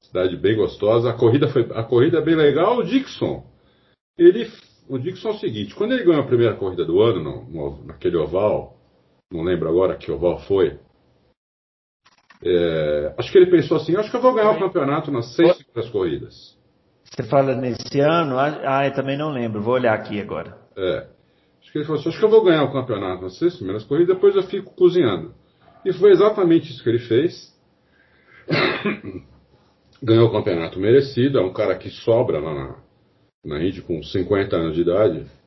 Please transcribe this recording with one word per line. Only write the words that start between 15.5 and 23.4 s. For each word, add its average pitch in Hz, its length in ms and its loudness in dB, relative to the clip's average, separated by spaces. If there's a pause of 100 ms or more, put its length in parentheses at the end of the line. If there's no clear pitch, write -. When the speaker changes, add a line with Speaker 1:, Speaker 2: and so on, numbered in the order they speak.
Speaker 2:
Ô, - 20 4
Speaker 1:
primeiras - 380 -10
corridas." - 680 -6 (460)
Speaker 2:
você - 200 -10
fala 135 320 0
nesse 127 420 -6
ano? 151 400 0
Ah, 143 400 -2
ah, 139 80 0
eu 139 80 -4
também 135 240 -4
não 156 120 -6
lembro. 117 300 -6
Vou 117 140 -2
olhar 123 200 0
aqui 104 260 -6
agora. 82 360 -10 (200)
Speaker 1:
É. 92 300 -4 (540)
Acho - 120 -20
que 151 60 -6
ele 147 60 -6
falou 151 160 -4
assim, - 80 -6
"Acho 160 120 -8
que - 40 0
eu 214 60 4
vou 220 140 6
ganhar 160 180 4
o 127 100 -2
campeonato 101 500 -6
nas 92 140 -12
seis 175 200 -2